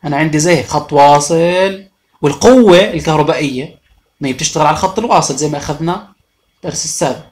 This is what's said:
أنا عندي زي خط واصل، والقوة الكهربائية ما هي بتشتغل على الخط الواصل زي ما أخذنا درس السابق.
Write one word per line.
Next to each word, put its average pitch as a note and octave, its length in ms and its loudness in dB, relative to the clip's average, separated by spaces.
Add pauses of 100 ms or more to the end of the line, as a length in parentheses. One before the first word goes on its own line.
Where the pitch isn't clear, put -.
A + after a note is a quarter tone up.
أنا D3 120 -4
عندي D3+ 220 0
زي D#3 240 0
خط - 300 -6
واصل، E3 920 2 (380)
والقوة G3+ 560 4
الكهربائية D#3 1000 -2 (420)
ما C#3+ 80 -6
هي C3 40 -4
بتشتغل D3+ 340 -2
على D3+ 80 2
الخط F#3 240 -4
الواصل G#3+ 380 0
زي D3 120 -4
ما D3 100 -6
أخذنا E3 500 -6 (560)
درس - 200 -8
السابق. - 480 -6